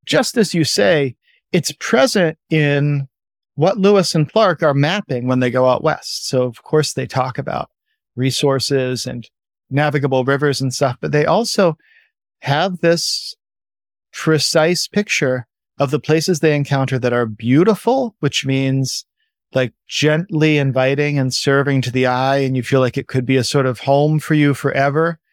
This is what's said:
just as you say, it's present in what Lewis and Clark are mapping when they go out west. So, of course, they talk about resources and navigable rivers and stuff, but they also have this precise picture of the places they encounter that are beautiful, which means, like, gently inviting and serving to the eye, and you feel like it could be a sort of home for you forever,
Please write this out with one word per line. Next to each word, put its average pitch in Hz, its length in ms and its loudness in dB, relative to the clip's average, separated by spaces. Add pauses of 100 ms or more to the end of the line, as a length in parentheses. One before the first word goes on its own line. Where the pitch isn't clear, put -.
just - 320 0
as 208 160 2
you 160 100 2
say, 156 500 0 (380)
it's 170 200 -2
present 214 680 0 (100)
in 147 580 0 (500)
what 170 220 0
Lewis 196 360 2
and 156 160 0
Clark 196 320 2
are 147 120 2
mapping 143 520 -2
when 127 140 0
they 123 100 0
go 127 180 2
out 127 160 0
west. - 440 -4
So, 127 140 0
of 123 200 -6
course, 151 300 0
they 131 140 -6
talk 131 320 -4
about - 320 -6 (440)
resources 131 920 -2
and 120 220 -12 (420)
navigable 135 540 0
rivers 139 360 0
and 135 120 -2
stuff, 131 280 -2
but 151 120 -4
they 147 140 2
also 185 500 0 (640)
have 165 400 -2
this - 540 -2 (800)
precise 160 760 0
picture 131 580 -2 (320)
of 139 120 0
the 143 100 -2
places 160 400 0
they 147 160 4
encounter 135 420 0
that 123 140 0
are 123 140 0
beautiful, 190 960 0
which 139 260 -2
means, 135 580 -2 (500)
like, 127 180 0 (160)
gently 156 680 0
inviting 139 600 0
and 131 140 0
serving 139 500 2
to 123 80 -4
the 127 160 0
eye, 131 320 0
and 131 180 -2
you 123 60 -2
feel 131 180 2
like 127 160 0
it 135 120 -6
could 127 180 -2
be 131 100 2
a 123 80 2
sort 139 220 0
of 123 140 -4
home 147 380 2
for 156 160 -2
you 147 200 4
forever, 143 640 -2 (140)